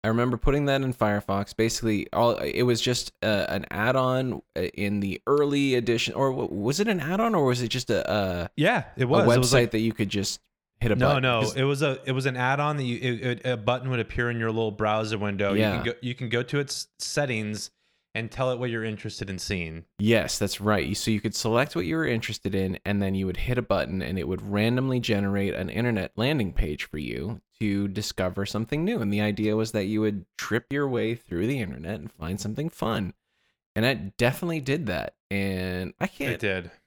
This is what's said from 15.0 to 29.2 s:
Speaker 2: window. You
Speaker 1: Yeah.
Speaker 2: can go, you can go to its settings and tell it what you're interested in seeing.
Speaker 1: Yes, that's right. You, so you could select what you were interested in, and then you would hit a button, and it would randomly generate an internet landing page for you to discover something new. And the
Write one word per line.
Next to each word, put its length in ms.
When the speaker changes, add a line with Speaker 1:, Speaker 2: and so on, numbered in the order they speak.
Speaker 2:
window. 360
You 80
Speaker 1:
Yeah. 160
Speaker 2:
can 80
go, 160
you 140
can 120
go 160
to 160
its 280
settings 720
and 140
tell 220
it 80
what 100
you're 140
interested 460
in 100
seeing. 460
Speaker 1:
Yes, 400
that's 240
right. 240
You, 80
so 160
you 120
could 120
select 420
what 100
you 100
were 100
interested 480
in, 320
and 160
then 140
you 100
would 120
hit 200
a 60
button, 400
and 160
it 80
would 140
randomly 480
generate 560
an 140
internet 460
landing 380
page 300
for 160
you 420
to 280
discover 580
something 400
new. 160
And 100
the 100